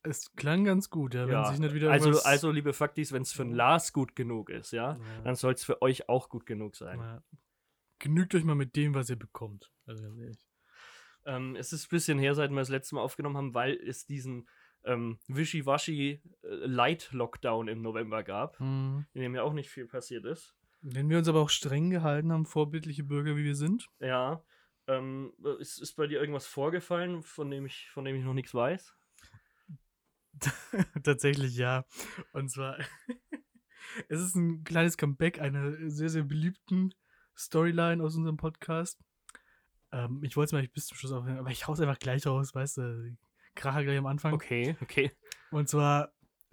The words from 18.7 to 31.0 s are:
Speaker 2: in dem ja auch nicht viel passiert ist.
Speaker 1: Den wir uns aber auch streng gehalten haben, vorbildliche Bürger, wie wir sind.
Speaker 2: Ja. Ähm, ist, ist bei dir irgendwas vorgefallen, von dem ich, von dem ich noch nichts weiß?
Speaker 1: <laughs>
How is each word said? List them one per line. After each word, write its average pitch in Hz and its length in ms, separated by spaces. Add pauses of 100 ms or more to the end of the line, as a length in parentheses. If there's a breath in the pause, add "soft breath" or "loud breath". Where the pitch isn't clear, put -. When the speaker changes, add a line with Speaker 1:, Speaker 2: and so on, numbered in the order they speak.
Speaker 2:
in 135 80
dem 123 140
ja 127 80
auch 147 100
nicht 147 160
viel 127 200
passiert 120 360
ist. 147 300 (320)
Speaker 1:
Den 135 220
wir 160 80
uns 165 120
aber 156 120
auch 147 80
streng 147 400
gehalten 160 420
haben, 160 140
vorbildliche 151 600
Bürger, 143 340
wie 147 60
wir 143 120
sind. 165 320 (120)
Speaker 2:
Ja. 131 440 (420 soft breath)
Ähm, 131 460 (260)
ist, - 220
ist - 140
bei 151 120
dir 147 140
irgendwas 147 260
vorgefallen, 170 760
von 147 280
dem 139 140
ich, - 240
von 139 160
dem 135 120
ich 131 60
noch 131 120
nichts 131 180
weiß? 135 420 (1400 soft breath)
Speaker 1:
<laughs> 151 720